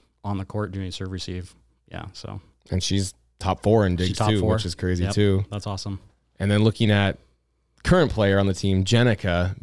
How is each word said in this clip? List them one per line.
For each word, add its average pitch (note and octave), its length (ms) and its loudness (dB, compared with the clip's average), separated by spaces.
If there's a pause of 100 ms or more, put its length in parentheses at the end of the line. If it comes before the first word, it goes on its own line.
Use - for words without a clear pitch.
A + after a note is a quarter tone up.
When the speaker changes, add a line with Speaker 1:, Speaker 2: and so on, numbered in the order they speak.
(240)
Speaker 1:
on G2+ 140 -4
the F#2+ 80 -6
court G#2 260 -6
doing F#2+ 200 -6
serve F#2 200 -10
receive. F2+ 420 -10 (380)
Yeah, - 220 -12
so. - 280 -14 (280)
Speaker 2:
And F#2 140 -2
she's G2 300 -2 (260)
top F#2+ 240 -2
four G#2+ 220 4
in F2+ 120 0
Speaker 1:
She's F2+ 100 0
Speaker 2:
digs G2 100 -4
Speaker 1:
top G#2+ 140 0
Speaker 2:
too, G#2+ 100 0
Speaker 1:
four. G#2+ 140 2
Speaker 2:
which G#2+ 100 -4
is F2 100 -6
crazy F2+ 300 -2
Speaker 1:
Yep, G2 80 -2
Speaker 2:
too. G2 380 2
Speaker 1:
that's G#2 160 -10
awesome. G2 320 -8 (400)
Speaker 2:
And G2 120 0
then G#2 120 4
looking A2 280 2
at G2+ 260 2 (640)
current E3+ 280 4
player G2 280 4
on G2 80 4
the G2 60 0
team, F#2+ 300 0
Jenica G2 800 2